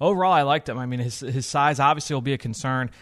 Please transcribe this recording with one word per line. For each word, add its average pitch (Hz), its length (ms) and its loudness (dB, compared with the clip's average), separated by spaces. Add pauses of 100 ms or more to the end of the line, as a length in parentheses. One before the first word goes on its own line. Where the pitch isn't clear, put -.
overall, 185 320 2
I 156 80 4
liked 143 280 0
him. 120 100 -6
I 123 80 -6
mean, 123 120 -4
his, 123 200 -6
his 131 260 -4
size 143 340 2
obviously 147 360 2
will 135 60 -2
be 139 120 -2
a 131 60 -4
concern. 127 500 -4 (120)